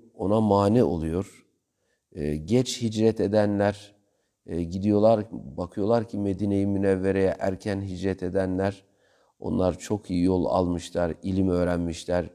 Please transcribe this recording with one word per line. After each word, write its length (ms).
ona 260
mani 440
oluyor. 600
E, 240
geç 460
hicret 380
edenler, 760
e, 160
gidiyorlar, 680
bakıyorlar 760
ki 100
Medine-i 480
Münevvere'ye 720
erken 440
hicret 400
edenler, 640
onlar 400
çok 320
iyi 120
yol 220
almışlar, 760
ilim 260
öğrenmişler, 880